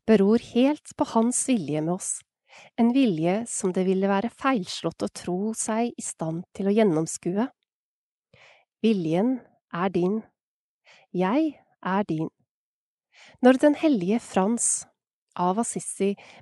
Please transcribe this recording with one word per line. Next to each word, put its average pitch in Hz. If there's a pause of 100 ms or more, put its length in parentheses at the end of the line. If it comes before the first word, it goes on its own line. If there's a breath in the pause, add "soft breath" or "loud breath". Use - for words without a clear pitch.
beror 214 (120)
helt 269
på 302
hans 233
vilje 151
med 165
oss, - (600 loud breath)
en 233
vilje 202
som -
det 185
ville 190
være 202
feilslått 202
å 202
tro - (200)
seg 233
i -
stand 165 (120)
til 196
å 202
gjennomskue. 196 (1300 soft breath)
Viljen 202 (360)
er 180
din. 190 (920 soft breath)
Jeg 240 (280)
er 190
din. 160 (1120 soft breath)
Når 254
den 294
hellige 226
Frans - (500)
av 185
Assisi 196 (260 loud breath)